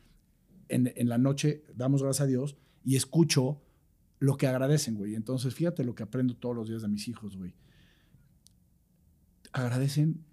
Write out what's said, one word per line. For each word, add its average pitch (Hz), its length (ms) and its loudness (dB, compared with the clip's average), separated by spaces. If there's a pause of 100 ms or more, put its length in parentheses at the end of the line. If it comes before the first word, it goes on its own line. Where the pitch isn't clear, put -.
(680)
en, 127 280 2
en 120 120 0
la 117 100 -2
noche 139 440 2 (140)
damos 135 260 2
gracias 135 220 0
a - 20 2
Dios 135 300 -2 (280)
y 131 120 2
escucho 147 680 2 (560)
lo 139 200 2
que 143 80 2
agradecen, 131 500 2
güey. 104 180 -6
Entonces, 120 400 -4
fíjate 170 300 -2
lo 120 100 -4
que - 80 -10
aprendo 123 340 -2
todos 120 200 -6
los 110 120 -6
días 113 140 -6
de 107 60 -4
mis 104 200 -2
hijos, 107 280 -12
güey. 90 180 -12 (2000)
Agradecen 139 800 0